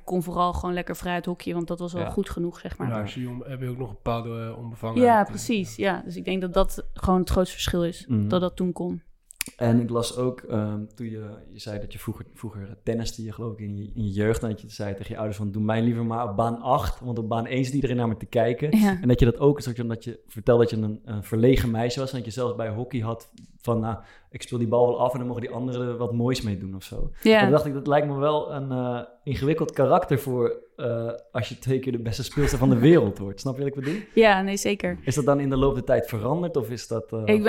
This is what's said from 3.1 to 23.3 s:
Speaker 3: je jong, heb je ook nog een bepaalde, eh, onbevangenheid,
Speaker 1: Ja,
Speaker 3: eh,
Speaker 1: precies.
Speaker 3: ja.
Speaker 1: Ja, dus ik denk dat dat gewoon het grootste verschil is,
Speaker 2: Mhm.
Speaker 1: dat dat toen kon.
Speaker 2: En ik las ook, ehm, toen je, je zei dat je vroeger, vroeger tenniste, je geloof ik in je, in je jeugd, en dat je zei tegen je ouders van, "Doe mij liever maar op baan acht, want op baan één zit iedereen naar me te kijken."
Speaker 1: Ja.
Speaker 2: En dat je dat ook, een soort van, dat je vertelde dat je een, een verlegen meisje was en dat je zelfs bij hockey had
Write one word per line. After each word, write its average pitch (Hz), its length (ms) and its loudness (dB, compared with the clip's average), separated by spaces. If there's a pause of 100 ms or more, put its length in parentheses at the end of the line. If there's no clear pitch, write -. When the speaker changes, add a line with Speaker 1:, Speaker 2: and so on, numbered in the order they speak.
Speaker 3:
je 131 80 -8
jong, 123 260 -8
heb 131 140 -10
je 127 80 -6
ook 120 80 -8
nog 127 120 -8
een 104 60 -14
bepaalde, 117 560 -6
eh, 113 120 -12
onbevangenheid, 117 500 2
Speaker 1:
Ja, 220 80 6
Speaker 3:
eh, 196 60 2
Speaker 1:
precies. 202 480 -4
Speaker 3:
ja. 196 200 0
Speaker 1:
Ja, - 100 -6
dus 175 100 -10
ik 180 100 -10
denk 185 160 -2
dat 180 120 -6
dat - 400 2
gewoon 185 260 2
het 175 100 0
grootste 185 260 2
verschil - 300 -2
is, - 220 -6
Speaker 2:
Mhm. 107 200 2
Speaker 1:
dat 175 140 2
dat 180 140 -2
toen 180 180 -2
kon. 180 280 -6 (560)
Speaker 2:
En 117 240 4
ik 117 80 -2
las 117 280 -2
ook, 127 220 -2
ehm, 107 460 -4 (100)
toen 117 140 -10
je, 107 200 -12 (220)
je 107 80 -18
zei 104 200 -10
dat 101 140 -10
je 107 60 -12
vroeger, - 340 -8
vroeger 104 500 -14
tenniste, 113 400 -4
je 110 80 -10
geloof 113 220 -8
ik 104 60 -14
in 104 180 -8
je, 101 160 -10
in 117 100 -4
je 104 80 0
jeugd, 107 320 2
en 117 60 -2
dat 101 120 -6
je - 80 -18
zei 101 260 -6
tegen 104 160 -10
je - 60 -10
ouders 107 200 -4
van, 104 140 -4
"Doe 107 120 -2
mij 110 180 2
liever 117 240 2
maar 113 240 -2
op 98 60 -6
baan 117 260 0
acht, - 380 0
want 123 200 -6
op 110 100 -4
baan 117 180 0
één 131 180 0
zit 127 80 -6
iedereen 127 220 0
naar 120 120 0
me 110 100 -2
te - 80 -12
kijken." 123 540 2
Speaker 1:
Ja. 196 220 4
Speaker 2:
En 123 60 2
dat 123 120 6
je - 60 8
dat 117 140 4
ook, 143 180 6
een 139 60 -8
soort 120 140 -6
van, 117 100 -4
dat 113 160 -6
je 117 240 -10
vertelde 117 340 4
dat 117 100 4
je 113 60 -2
een, 107 280 -2
een 104 180 -6
verlegen 120 480 4
meisje 120 280 -2
was 131 120 -4
en 131 60 -6
dat 113 80 -6
je 110 60 -10
zelfs 120 240 -4
bij 113 140 -4
hockey 123 300 -6
had 113 320 -6 (300)